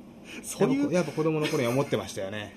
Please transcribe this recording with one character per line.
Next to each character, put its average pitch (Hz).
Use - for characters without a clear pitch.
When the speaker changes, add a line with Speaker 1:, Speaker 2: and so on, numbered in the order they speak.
Speaker 1:
そ -
う 247
い 277
う 285
Speaker 2:
や -
っ -
ぱ、 151
や 180
っ 151
ぱ 147
子 156
供 156
の 151
頃 147
に 117
思 127
っ 135
て 127
ま 92
し -
た 104
よ 95
ね。 104